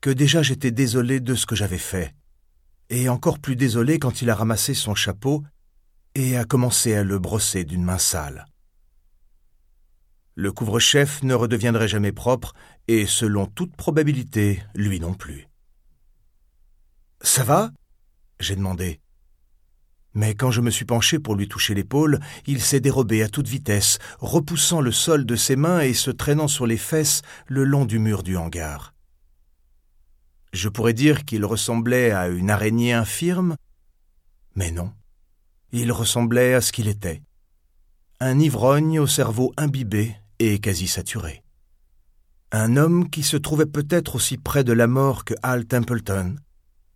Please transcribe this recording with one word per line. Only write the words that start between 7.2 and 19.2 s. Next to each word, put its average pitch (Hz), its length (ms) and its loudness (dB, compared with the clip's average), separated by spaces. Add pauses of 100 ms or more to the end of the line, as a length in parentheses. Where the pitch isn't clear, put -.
d'une 87 220 -2
main 90 140 0
sale. - 480 -4 (1900)
Le 98 160 -4
couvre-chef 131 720 0
ne 131 120 2
redeviendrait 113 520 2
jamais 101 240 0
propre, 120 400 -2 (380)
et 110 160 4
selon 104 400 0
toute 175 320 -8
probabilité, 143 840 0 (140)
lui 98 240 -2
non 82 140 -6
plus. « 71 340 -14 (1700)
Ça - 240 0
va ? » 185 260 2 (720)
j'ai 98 160 -4
demandé. 92 420 -4 (1120)